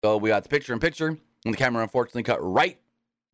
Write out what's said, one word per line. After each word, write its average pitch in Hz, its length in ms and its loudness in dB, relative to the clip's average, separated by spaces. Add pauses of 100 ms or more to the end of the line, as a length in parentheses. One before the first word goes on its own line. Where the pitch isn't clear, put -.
So 107 120 4
we 107 140 0
got 104 120 2
the - 60 -18
picture-in-picture, 147 600 -2
and - 460 -6
the - 20 -6
camera 120 260 0
unfortunately 120 420 -2
cut 120 180 0
right 117 360 0 (560)